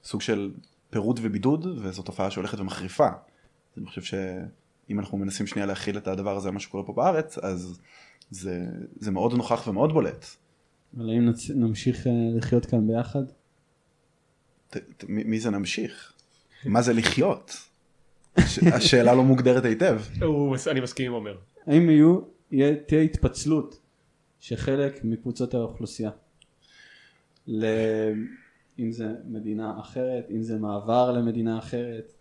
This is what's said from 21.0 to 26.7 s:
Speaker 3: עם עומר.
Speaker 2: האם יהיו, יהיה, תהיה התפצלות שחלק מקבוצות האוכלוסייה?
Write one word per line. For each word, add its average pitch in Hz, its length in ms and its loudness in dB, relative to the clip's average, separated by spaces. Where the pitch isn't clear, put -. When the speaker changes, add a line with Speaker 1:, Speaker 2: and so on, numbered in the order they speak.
Speaker 3:
עם 120 60 -4
עומר. 104 220 -8
Speaker 2:
האם 165 220 6
יהיו, 156 300 8
יהיה, 143 240 4
תהיה 156 140 4
התפצלות 156 800 0
שחלק 139 640 -2
מקבוצות 117 500 -4
האוכלוסייה? 113 560 -6